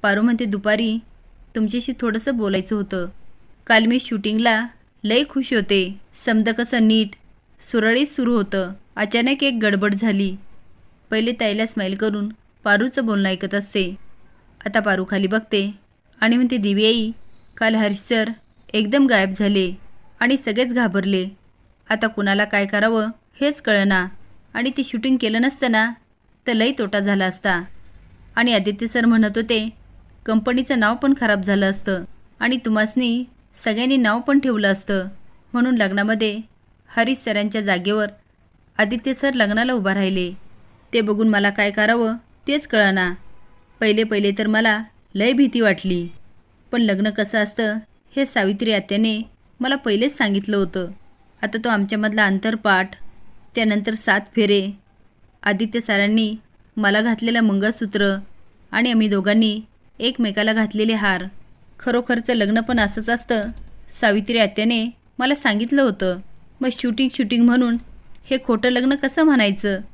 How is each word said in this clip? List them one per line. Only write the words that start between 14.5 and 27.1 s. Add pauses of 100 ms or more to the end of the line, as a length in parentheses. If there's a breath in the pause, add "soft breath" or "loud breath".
आता
पारू
खाली
बघते (460)
आणि
म्हणते,
दिव्याई, (460)
काल
हर्ष
सर (440)
एकदम
गायब (100)
झाले (460)
आणि
सगळेच
घाबरले. (460)
आता
कुणाला
काय
करावं (340)
हेच
कळना (460)
आणि
ते
शूटिंग
केलं
नसतं
ना (560)
तर
लई
तोटा
झाला